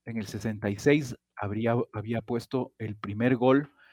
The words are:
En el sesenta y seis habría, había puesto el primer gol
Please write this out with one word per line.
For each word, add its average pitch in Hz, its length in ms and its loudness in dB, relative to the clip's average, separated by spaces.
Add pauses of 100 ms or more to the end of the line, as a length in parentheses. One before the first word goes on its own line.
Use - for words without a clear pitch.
En 117 120 -8
el 107 100 -6
sesenta 107 420 -4
y 101 80 0
seis 147 380 2 (200)
habría, 110 400 -2 (180)
había 110 280 -4
puesto 120 560 -4
el 107 180 -8
primer 110 420 0
gol 131 340 4 (220)